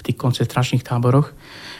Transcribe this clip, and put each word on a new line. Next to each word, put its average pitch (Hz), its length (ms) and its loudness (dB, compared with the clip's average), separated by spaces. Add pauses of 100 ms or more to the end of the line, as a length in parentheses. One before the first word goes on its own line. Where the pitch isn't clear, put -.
v - 40 -18
tých 127 120 -2
koncentračných 127 680 0
táboroch, 123 480 2 (480)